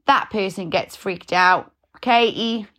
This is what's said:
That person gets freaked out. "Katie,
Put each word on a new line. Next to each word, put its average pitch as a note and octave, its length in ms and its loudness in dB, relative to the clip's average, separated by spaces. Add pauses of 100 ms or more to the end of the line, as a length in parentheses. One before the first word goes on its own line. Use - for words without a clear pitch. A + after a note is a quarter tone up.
That - 240 2
person F#3+ 400 -6
gets - 260 -4
freaked - 380 -8
out. F3+ 380 2 (300)
"Katie, A#3 640 0 (120)